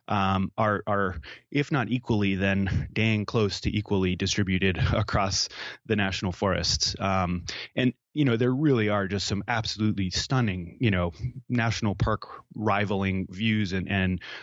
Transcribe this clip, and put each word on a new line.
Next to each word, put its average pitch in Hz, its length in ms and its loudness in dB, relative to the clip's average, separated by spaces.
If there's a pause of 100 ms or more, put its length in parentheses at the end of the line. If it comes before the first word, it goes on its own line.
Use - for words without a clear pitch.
um, 98 500 2
are, 104 280 2
are, 98 300 0 (340)
if 143 200 0
not 123 180 0
equally, 107 460 2
then 98 580 0
dang 110 340 2
close 107 340 0
to 104 160 -2
equally 95 400 0
distributed 95 600 0
<laughs> 90 140 2
across 101 560 0 (380)
the 107 100 2
national 95 360 0
forests. 87 640 0
Um, 90 460 0 (320)
and, 123 160 2 (240)
you 147 80 4
know, 117 140 4
there 123 120 2
really 127 380 4
are 101 180 2
just 98 200 -2
some 104 200 -2
absolutely 107 600 0
stunning, 92 720 -2
you 117 100 4
know, 87 220 0 (380)
national 113 440 0
park - 320 0 (280)
rivaling 98 720 0
views 104 460 -2
and, 90 160 -4
and 92 320 0 (200)